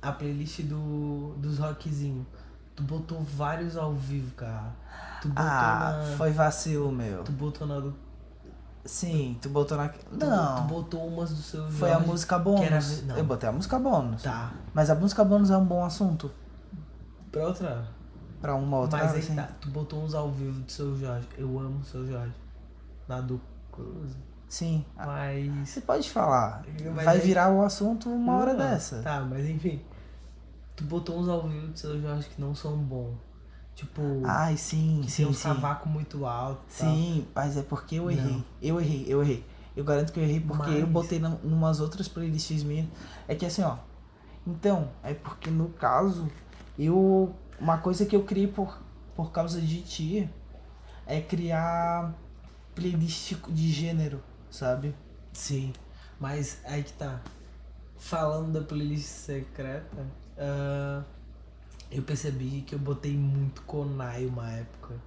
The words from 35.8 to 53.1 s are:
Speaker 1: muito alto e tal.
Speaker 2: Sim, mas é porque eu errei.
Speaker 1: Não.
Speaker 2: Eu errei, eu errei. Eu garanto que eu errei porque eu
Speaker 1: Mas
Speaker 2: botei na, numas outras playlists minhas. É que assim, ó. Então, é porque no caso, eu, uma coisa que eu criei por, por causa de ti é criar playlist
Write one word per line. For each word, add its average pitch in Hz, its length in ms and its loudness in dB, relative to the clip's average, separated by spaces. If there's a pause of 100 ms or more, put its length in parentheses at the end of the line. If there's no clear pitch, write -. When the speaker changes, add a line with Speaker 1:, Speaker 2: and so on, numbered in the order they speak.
Speaker 1:
muito 151 380 -2
alto 127 420 -2
e - 120 -14
tal. 160 120 4
Speaker 2:
Sim, 160 440 2
mas 143 220 0
é 139 40 0
porque 143 340 -4
eu 165 140 0
errei. 135 240 4
Speaker 1:
Não. 123 120 -2 (140)
Speaker 2:
Eu 165 220 2
errei, 147 260 2
eu 139 140 4
errei. 135 240 2 (300)
Eu 139 80 -2
garanto 147 280 4
que - 80 -2
eu 160 40 4
errei 156 160 4
porque 151 320 0
eu 147 100 4
Speaker 1:
Mas 147 80 4
Speaker 2:
botei 165 300 2
na, 160 100 2
numas 160 500 4
outras 160 280 -2
playlists 156 560 -2
minhas. 151 240 0 (400)
É - 80 0
que 175 100 -2
assim, 170 160 0
ó. 147 140 2 (720)
Então, 170 420 2 (140)
é 143 100 -4
porque - 380 -6
no 160 180 4
caso, 160 580 2 (520)
eu, 190 560 6 (240)
uma 160 180 4
coisa 185 300 2
que 214 80 2
eu 196 80 8
criei 196 240 2
por, 196 340 -2 (340)
por 165 160 -4
causa 170 300 0
de 165 220 0
ti 175 440 -2 (760)
é 156 160 -2
criar 170 920 0 (580)
playlist 170 640 0 (140)